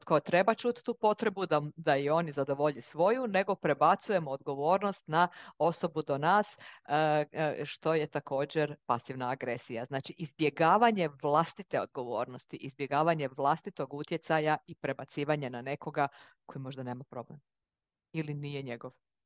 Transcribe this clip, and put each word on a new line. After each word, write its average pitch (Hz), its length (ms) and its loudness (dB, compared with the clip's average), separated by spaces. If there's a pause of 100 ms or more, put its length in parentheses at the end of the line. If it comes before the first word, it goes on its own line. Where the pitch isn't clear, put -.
ko 156 140 4
treba 190 340 4
čuti 240 300 -4
tu 240 160 -4
potrebu 208 460 0
da, 151 160 2 (140)
da 160 200 2
i 139 140 0
oni 160 220 0
zadovolji 139 480 0
svoju, 208 460 0
nego 196 280 2
prebacujemo 165 760 2
odgovornost 156 800 -2
na 165 200 4 (300)
osobu 160 440 0
do 143 160 -2
nas, 185 400 2 (300)
e, 151 440 2
e, 147 320 -2
što 160 300 -2
je 156 120 2
također 147 680 -2 (100)
pasivna 127 440 -4
agresija. 123 540 -6
Znači, 135 340 -6
izbjegavanje 170 880 2 (140)
vlastite 151 580 0
odgovornosti, 123 760 -6
izbjegavanje 143 720 0
vlastitog 143 640 -2
utjecaja 156 640 0 (100)
i 165 80 -16
prebacivanje 139 760 -4
na 123 120 -8
nekoga 147 460 -4 (380)
koji - 160 -12
možda 131 200 -10
nema 123 220 -8
problem 131 360 -14 (720)
ili 151 220 -6
nije 143 280 -8
njegov. 123 280 -10 (360)